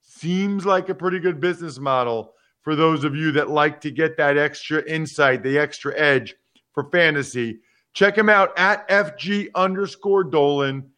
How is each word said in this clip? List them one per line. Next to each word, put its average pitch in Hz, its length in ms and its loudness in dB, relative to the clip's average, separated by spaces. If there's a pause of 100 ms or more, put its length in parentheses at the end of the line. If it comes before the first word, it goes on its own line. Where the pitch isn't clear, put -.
Seems 190 600 -4
like 185 260 2
a 190 60 -4
pretty 180 240 -4
good 170 200 -2
business 165 400 -4
model 123 540 -2 (280)
for 156 140 -4
those 156 280 2
of 143 120 -2
you 156 160 -2
that 147 180 0
like 151 320 0
to 156 80 -8
get 160 280 -2
that 143 200 2
extra 151 500 -2
insight, 147 540 0
the 135 160 0
extra 147 420 -4
edge 135 360 2 (380)
for 139 180 -6
fantasy. 139 720 0 (320)
Check 202 220 2
him 214 140 4
out 196 280 6
at 196 300 2
F 196 300 2
G 196 380 -4
underscore 190 680 0
Dolan. 143 760 0